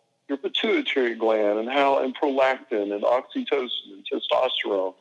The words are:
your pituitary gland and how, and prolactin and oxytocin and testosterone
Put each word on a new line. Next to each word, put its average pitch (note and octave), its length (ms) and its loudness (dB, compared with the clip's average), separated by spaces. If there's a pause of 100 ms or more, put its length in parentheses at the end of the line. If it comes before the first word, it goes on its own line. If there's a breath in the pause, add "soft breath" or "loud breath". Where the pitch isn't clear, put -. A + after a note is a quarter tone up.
(280)
your C#4 100 -2
pituitary C#3+ 800 0
gland A2 440 2
and A2+ 100 -4
how, C#3 340 2
and C3 140 -2
prolactin C3 760 0
and G#2 100 -4
oxytocin B2+ 640 0 (240)
and G2 180 -20
testosterone A#2 880 -2